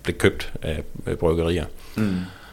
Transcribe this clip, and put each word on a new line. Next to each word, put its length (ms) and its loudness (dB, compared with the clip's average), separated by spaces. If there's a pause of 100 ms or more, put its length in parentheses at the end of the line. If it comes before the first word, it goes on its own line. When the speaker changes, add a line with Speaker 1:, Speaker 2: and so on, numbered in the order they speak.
Speaker 1:
blev 140 -2
købt 360 4 (100)
af, 200 -2 (240)
øh, 100 0
bryggerier. 480 4 (320)
Speaker 2:
Mm. 200 2 (360)